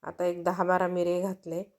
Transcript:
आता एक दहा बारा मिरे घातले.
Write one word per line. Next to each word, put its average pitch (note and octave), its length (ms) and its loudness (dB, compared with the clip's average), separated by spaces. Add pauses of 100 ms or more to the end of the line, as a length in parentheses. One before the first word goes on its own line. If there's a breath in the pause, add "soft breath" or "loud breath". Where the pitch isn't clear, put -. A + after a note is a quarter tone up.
आता F3+ 220 -6
एक F3 200 -2
दहा F3 200 2
बारा F#3 240 4
मिरे F3 320 0
घातले. F#3 420 -6 (160)